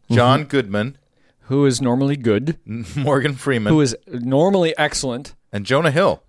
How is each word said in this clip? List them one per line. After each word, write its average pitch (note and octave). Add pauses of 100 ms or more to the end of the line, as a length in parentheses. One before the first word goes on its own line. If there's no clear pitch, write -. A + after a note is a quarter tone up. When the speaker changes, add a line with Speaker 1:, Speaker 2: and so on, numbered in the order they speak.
(100)
Speaker 1:
John B2
Speaker 2:
Mm-hmm. C#3+
Speaker 1:
Goodman, A2+ (440)
Speaker 3:
Who C#3
is B2+
normally C3+
good. B2
Speaker 1:
<laughs> A2
Morgan C#3+
Freeman, B2
Speaker 3:
Who D#3
is B2 (140)
normally D#3
excellent. C#3+ (180)
Speaker 1:
and G2+
Jonah D3
Hill. D3